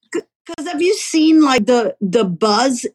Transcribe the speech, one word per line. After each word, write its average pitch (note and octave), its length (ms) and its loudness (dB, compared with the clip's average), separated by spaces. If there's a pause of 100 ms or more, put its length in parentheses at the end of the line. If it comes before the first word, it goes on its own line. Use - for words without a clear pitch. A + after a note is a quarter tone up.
(140)
C-, F4 80 -6 (260)
'cause E4 200 -10
have E4 140 -6
you F#4 140 2
seen, D#4+ 460 2
like, C4 240 2
the, A#3+ 360 0
the G#3 240 0
buzz A3 680 -2